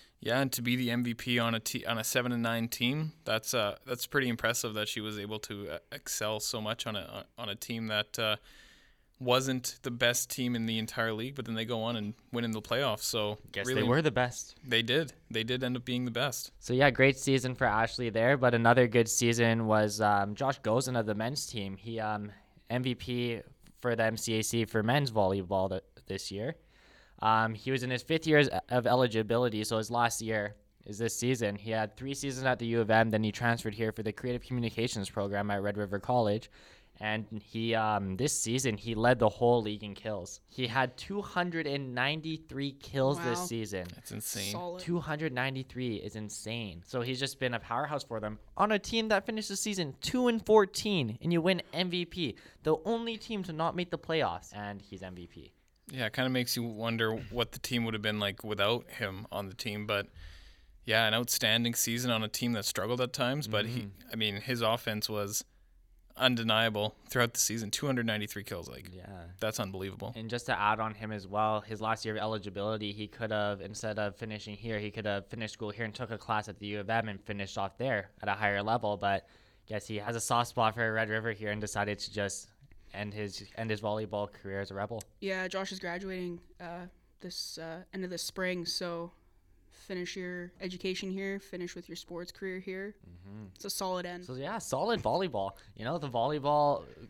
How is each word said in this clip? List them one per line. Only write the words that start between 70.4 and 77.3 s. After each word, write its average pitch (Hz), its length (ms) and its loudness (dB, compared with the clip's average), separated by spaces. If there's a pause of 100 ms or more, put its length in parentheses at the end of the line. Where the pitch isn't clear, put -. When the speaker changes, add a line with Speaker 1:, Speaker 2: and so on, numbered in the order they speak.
Speaker 2:
to 113 140 0
add 107 200 4
on 110 120 -2
him 107 200 -8
as 98 160 -8
well, 107 320 2
his 107 200 -10
last 110 240 -2
year 107 120 -4
of 104 40 -4
eligibility, 104 720 -4
he 107 160 -8
could 107 240 -6
have, 104 300 0
instead 107 400 -6
of 104 160 -2
finishing 107 400 -10
here, 110 240 -4
he 104 100 -4
could 104 160 -6
have 101 220 -2
finished 110 260 -8
school 107 160 -6
here 117 140 -6
and 104 100 -6
took 117 160 -8
a 110 80 -6
class 107 300 -2
at 98 100 -10
the 104 80 -10
U 104 140 -4
of 98 100 -6
M 113 180 2
and 101 160 -10
finished 101 340 -6